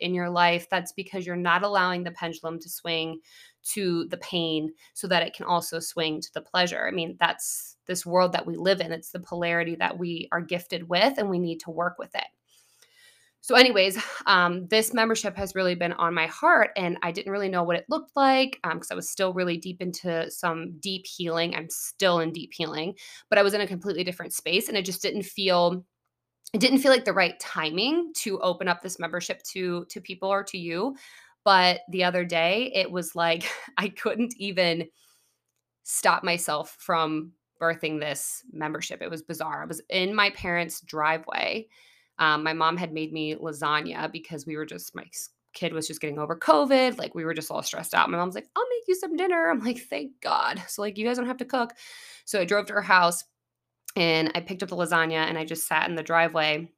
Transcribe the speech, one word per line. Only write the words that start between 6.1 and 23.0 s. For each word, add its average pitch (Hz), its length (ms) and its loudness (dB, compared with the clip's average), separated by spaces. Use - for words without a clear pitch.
to - 140 -12
the 156 80 -6
pleasure. 180 440 0
I - 40 -2
mean, 175 280 -4
that's - 580 -2
this 180 200 -6
world 180 260 4
that - 140 -2
we 170 100 -4
live 185 240 2
in. 165 120 -4
It's 165 180 -10
the 180 100 -10
polarity 170 560 -2
that 175 220 0
we 170 340 -6
are 170 80 0
gifted 175 480 -6
with, 214 300 4
and 202 100 0
we 180 100 0
need 165 220 -2
to 175 100 -10
work 170 280 -4
with - 160 -12
it. - 100 -4
So - 160 0
anyways, 202 460 8
um, 180 440 4
this 220 260 2
membership 220 420 2
has 196 180 -4
really 185 200 2
been 175 180 0
on 170 220 2
my 165 120 2
heart, 285 500 6
and 175 260 0
I 170 100 -2
didn't - 180 -6
really 196 200 -2
know 180 120 2
what 170 140 2
it 165 140 -4
looked 320 260 -2
like, 269 480 4
um, 170 160 -2
'cause - 100 -12
I 180 40 -4
was 175 160 -6
still 185 240 0
really 180 240 0
deep 180 240 -10
into 175 480 -4
some 165 480 -4
deep 190 280 -6
healing. 170 480 -2
I'm 165 140 -6
still - 520 2
in 165 120 -2
deep - 220 -12
healing, 160 420 -4